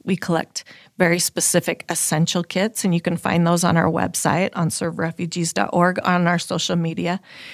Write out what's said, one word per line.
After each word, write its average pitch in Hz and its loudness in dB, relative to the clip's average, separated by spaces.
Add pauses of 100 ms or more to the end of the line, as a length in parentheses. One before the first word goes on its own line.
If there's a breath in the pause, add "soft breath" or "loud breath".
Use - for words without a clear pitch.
We 190 0
collect - -4 (340 loud breath)
very 175 4
specific - -2
essential 165 0
kits. 202 -2
And 180 2
you 170 2
can 170 -2
find 170 2
those 175 2
on 170 4
our 165 4
website, 165 0
on 165 0
serve 170 -6
refugees 165 -4
dot - 0
org, 180 4
on 180 2
our 175 2
social 175 -2
media. 170 -2 (340 loud breath)